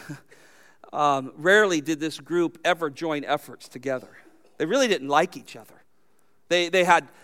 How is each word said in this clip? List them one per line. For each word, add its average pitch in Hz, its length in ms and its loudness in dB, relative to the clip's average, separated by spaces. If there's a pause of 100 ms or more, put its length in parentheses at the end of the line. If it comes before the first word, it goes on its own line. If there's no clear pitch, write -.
(420)
<laughs> - 500 -20
um, 139 440 0
rarely 185 440 4
did 147 180 -4
this 151 220 -6
group 160 440 -4
ever 170 240 0
join 147 360 -6
efforts 135 440 -8
together. 127 480 -10 (420)
They 156 80 -2
really 254 200 2
didn't 151 220 -2
like 156 280 0
each - 200 -18
other. - 260 -20 (680)
They, 175 180 0
they 180 160 2
had, 170 240 4 (160)